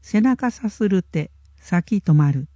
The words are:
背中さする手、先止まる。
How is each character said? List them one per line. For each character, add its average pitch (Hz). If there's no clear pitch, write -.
背 -
中 254
さ 226
す 208
る 190
手、 -
先 180
止 160
ま 147
る。 135